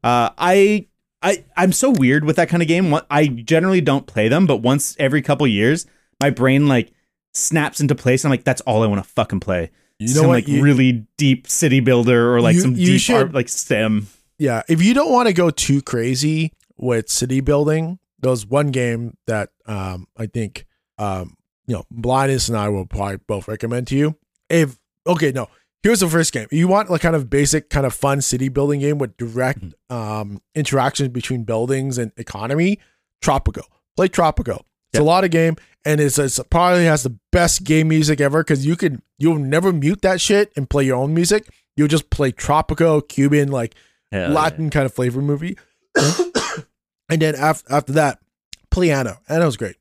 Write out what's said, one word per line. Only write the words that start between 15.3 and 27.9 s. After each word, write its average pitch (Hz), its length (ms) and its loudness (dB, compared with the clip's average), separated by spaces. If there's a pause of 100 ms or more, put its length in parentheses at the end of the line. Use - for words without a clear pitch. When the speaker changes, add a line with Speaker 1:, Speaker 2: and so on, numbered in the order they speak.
Speaker 2:
go 170 160 2
too 139 320 0
crazy 139 680 -2 (260)
with 120 320 -4
city 131 300 -2
building, 156 600 0 (200)
there 127 120 0
was 110 140 -4
one 143 260 0
game 120 440 -4 (120)
that, 107 220 -4 (160)
um, 95 420 -8 (100)
I 113 80 -8
think, 107 400 -8 (320)
um, 95 380 -6 (320)
you 120 80 -2
know, - 140 -10
Blindness 127 600 -2
and 113 80 -4
I 104 120 -2
will 98 160 -4
probably 98 320 -6 (100)
both 101 200 -6
recommend 117 400 -6
to 131 80 -4
you. 151 200 0 (340)
If, 156 280 0 (300)
okay, 165 240 0
no, 127 160 -6 (360)
here's 208 180 4
the 175 80 0
first 165 240 0
game. 110 180 -6
You 165 160 2
want, 196 220 2
like, 170 120 0
kind 165 140 0
of 131 140 -4
basic, 147 400 0
kind 139 160 0
of 123 80 -2